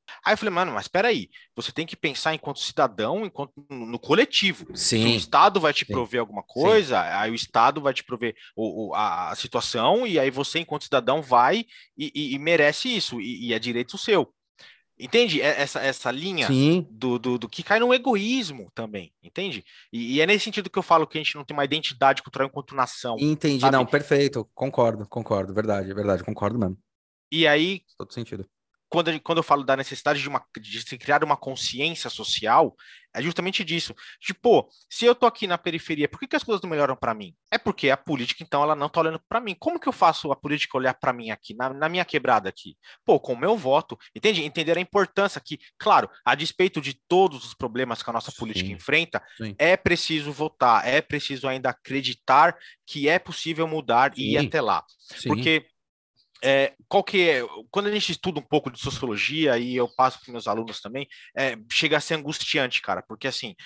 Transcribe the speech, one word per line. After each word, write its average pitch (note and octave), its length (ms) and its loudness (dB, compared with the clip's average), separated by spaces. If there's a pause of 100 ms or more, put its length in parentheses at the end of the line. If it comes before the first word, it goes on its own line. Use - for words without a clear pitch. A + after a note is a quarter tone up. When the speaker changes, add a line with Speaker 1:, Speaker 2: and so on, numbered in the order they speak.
(260)
Speaker 1:
Aí F#3+ 80 4
eu - 20 4
falei, G#3+ 160 -4
"Mano, E3+ 200 0
mas G#2 160 -6
peraí, F#3 400 0 (260)
você - 160 -8
tem D#3+ 160 -6
que - 80 -16
pensar D#3 400 -4
enquanto C#3+ 240 -10
cidadão, C3 680 -2
enquanto C#3+ 280 -10 (180)
no, B2 160 -10
no A#2 140 -6
coletivo. G3 760 2
Se A2+ 320 2
o A#2 60 6
Speaker 2:
Sim. A#2 40 4
Speaker 1:
Estado F3 440 4
vai D3+ 120 4
te - 140 -2
Speaker 2:
Sim. - 60 -8
Speaker 1:
prover B2 260 -2
alguma G#2 240 -6
Speaker 2:
Sim. - 100 -20
Speaker 1:
coisa, D#3+ 480 4 (200)
aí A2 100 0
o A#2 60 -4
Estado C3 440 2
vai C#3 140 0
te - 80 -6
prover A#2 320 -6 (220)
o, G#2 320 -6
o, D2+ 80 -6
a, F2+ 340 -2
a F#2+ 60 -8
situação C3 680 0
e F#3 140 0
aí C3+ 120 2
você, C#3 280 -4
enquanto D3+ 260 -6
cidadão, C3+ 380 0
vai C3 420 4 (320)
e, D3 160 -8
e, C#3 220 -4
e C#3 60 -4
merece D3+ 480 2
isso, F3 320 -2
e, A2+ 260 -8
e A#2 80 0
é A2 60 0
direito A#2+ 360 -4
seu." F#3+ 380 0 (640)
Entende? G3+ 420 2
É, C#3+ 200 2
essa, C#3+ 200 -4
essa C3 300 -2
linha D3+ 380 -2
Speaker 2:
Sim. D3 400 4
Speaker 1:
do, A#2+ 300 -2
do, B2 200 -2
do A2+ 100 -8
que - 160 -12
cai A3 160 2
no B3 120 2
egoísmo G#3+ 840 -2
também, G#2 380 -12 (100)
entende? B2 420 -10 (280)
E, A#2 220 -6
e C#3+ 60 4
é E3 60 4
nesse G#3 180 4
sentido G3+ 260 -6
que - 80 -6
eu F3+ 60 0
falo D#3+ 220 4
que - 120 -8
a D#3 40 -6
gente - 140 -4
não D3 80 -14
tem D3+ 120 -12
uma C#3+ 80 0
identidade C#3 580 2
cultural - 260 -2
enquanto C#3 280 -10
nação, B2 420 -2
Speaker 2:
Entendi, D3 420 2
Speaker 1:
sabe? C3+ 120 4
Speaker 2:
não, C3 140 4
perfeito, C#3+ 680 0
concordo, A#2 540 0
concordo, G2 460 -2
verdade, G2+ 380 -2
verdade, G2 320 0
concordo G#2+ 340 -2
mesmo. F#2+ 200 -2 (540)
Speaker 1:
E D#3+ 140 4
aí, E3 360 2 (160)
Speaker 2:
Todo - 140 -12
sentido. A2 360 -10 (400)
Speaker 1:
quando E3 200 0
a D#3+ 40 2
gente, D#3+ 100 -6
quando E3 160 0
eu E3 40 4
falo C#3+ 220 2
da C3+ 120 2
necessidade C#3 440 -4
de C3+ 80 -6
uma, C3+ 160 -6 (160)
de G#2+ 280 -12
se C3 80 -12
criar D3 280 2
uma D3 120 0
consciência C3+ 720 -6
social, A2+ 680 2 (360)
é - 100 -8
justamente F3 420 -4
disso. E3 300 -6 (260)
Tipo, - 200 -10
"Pô, G#3 280 4 (200)
se - 160 -4
eu A#3+ 120 8
tô B3 100 4
aqui A3 220 0
na F3 100 0
periferia, D#3+ 500 -2
por - 120 -20
que C4+ 80 -10
que - 80 -2
as - 80 -4
coisas G#3 180 -2
não F3+ 80 -8
melhoram C#3+ 240 0
pra A#2 200 -4
mim?" G2+ 200 -14 (160)
É A3+ 80 0
porque F#3+ 320 0
a C3+ 60 4
política, C3+ 480 -6
então, C#3+ 180 0
ela D3+ 140 2
não C#3+ 120 -4
tá - 120 -2
olhando D#3+ 280 -2
pra A3+ 120 -2
mim. G#3 180 -8
Como E4+ 220 -4
que - 80 -6
eu B3+ 40 0
faço D#3+ 380 2
a C3+ 60 0
política D3 420 -4
olhar B2+ 160 0
pra C3+ 180 -2
mim A#2 180 -10
aqui, G#2 240 -12
na, B2+ 180 -4
na D3 160 -2
minha F3 160 -2
quebrada B2 440 2
aqui? - 280 -12 (280)
Pô, F#3 140 6
com - 140 -6
o A#2+ 60 -4
meu F#3+ 180 2
voto, C#3 420 0 (160)
entende? E3+ 300 0
Entender D#3+ 340 -2
a - 20 -2
importância G3 600 0
que, - 180 -12 (200)
claro, B2 300 4 (160)
a B2 120 2
despeito E3 440 -2
de C3+ 140 -6 (140)
todos F3 360 2
os - 100 -16
problemas A#2+ 480 -4
que - 80 -8
a - 20 -4
nossa A2+ 200 -6
política G2 360 -6
Speaker 2:
Sim, G2+ 60 -10
Speaker 1:
enfrenta, D3 460 -2 (160)
Speaker 2:
sim. G#2+ 220 -10
Speaker 1:
é E3+ 180 4
preciso D#3+ 540 -2
votar, C3 560 2
é C3 140 2
preciso C3+ 480 -6
ainda C3 220 -2
acreditar C3+ 840 2 (300)
que C#3+ 220 -2
é E3+ 100 4
possível D#3+ 480 -4
mudar C3+ 500 2
e B2+ 180 -4
ir D3 40 2
Speaker 2:
Sim, C#3+ 80 2
Speaker 1:
até D#3 140 -2
lá. G2 240 0 (140)
Speaker 2:
sim. - 300 -16
Speaker 1:
Porque, D3+ 380 0 (800)
é, C3+ 280 4 (140)
qual G3 140 4
que F3+ 280 2
é, C3+ 100 2 (300)
quando G3+ 160 -2
a G#3 40 0
gente G3+ 220 -2
estuda D#3 260 -6
um C#3 40 -4
pouco C#3+ 280 0
de B2 80 -12
sociologia, C3 800 -2
e B2 200 -4
eu B2 120 2
passo C3 300 0
pros - 100 -20
meus A#2 180 -14
alunos A2 320 -4
também, C3 300 -12 (260)
é, C3 220 -2 (160)
chega D#3 240 2
a D3 40 0
ser - 140 -4
angustiante, D3 680 -2
cara, F2+ 200 -4
porque - 240 -10
assim, A#2+ 280 -8 (120)